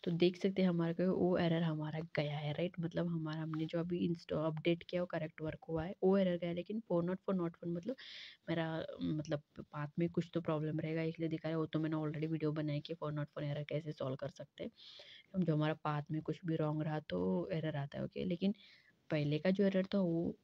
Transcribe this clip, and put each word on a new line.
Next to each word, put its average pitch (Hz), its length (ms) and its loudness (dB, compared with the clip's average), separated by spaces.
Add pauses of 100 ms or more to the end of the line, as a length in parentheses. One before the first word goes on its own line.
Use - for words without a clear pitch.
तो 185 60 0
देख 175 260 4
सकते 190 260 0
हैं 185 60 6
हमारे 170 260 2
को 180 220 2
वो 180 220 4
एरर 170 240 4
हमारा 151 380 -2 (160)
गया 147 220 -2
है, 151 140 -2
राइट? 170 280 -2
मतलब 170 260 -2
हमारा, 160 360 -2
हमने 160 240 -2
जो 170 120 -4
अभी 175 200 -2
इंस्टॉल, 170 460 0
अपडेट 160 380 0
किया 180 200 -4
वो 180 40 -2
करेक्ट 160 360 -6
वर्क 156 160 -4 (100)
हुआ 160 160 -2
है, 190 180 -6
वो 190 160 6
एरर 180 180 4
गया, 175 160 -2
लेकिन 185 280 -4
फ़ोर 170 240 2
नॉट 185 140 0
फ़ोर 202 160 -2
नॉट 170 300 0
वन 170 80 -2
मतलब 175 240 -4 (520)
मेरा, 160 360 0 (180)
मतलब 156 400 0 (180)
पाथ 147 280 -6 (100)
में 170 100 4
कुछ 170 260 -2
तो 170 60 0
प्रॉब्लम 156 400 0
रहेगा 160 220 -2
इसलिए 160 260 -2
दिखा 156 200 -2
रहा 165 80 0
है। - 20 2
वो 156 80 0
तो 156 140 -2
मैंने 156 160 0
already 156 340 -2
वीडियो 156 220 2
बनाई 151 280 0
कि 165 140 -8
फ़ोर 151 180 -4
नॉट 147 160 -2
फ़ोर 151 160 -6
एरर 147 200 -2
कैसे 151 280 -4
सॉल्व 135 240 -2
कर 139 120 -6
सकते - 360 -10
हैं। 240 60 -6 (640)
हम 185 100 2
जो 160 100 4
हमारा 151 200 4
पाथ 151 360 -2
में 156 120 -2
कुछ - 240 -4
भी 160 100 2
रॉन्ग 151 260 0
रहा 151 180 0
तो 180 520 0
एरर 156 240 -2
आता 143 220 -4
है, 135 60 -2
ओके? - 200 -4
लेकिन 185 300 2 (560)
पहले 147 280 2
का 185 120 2
जो 196 140 4
एरर 190 300 4
था 202 40 4
वो 170 460 2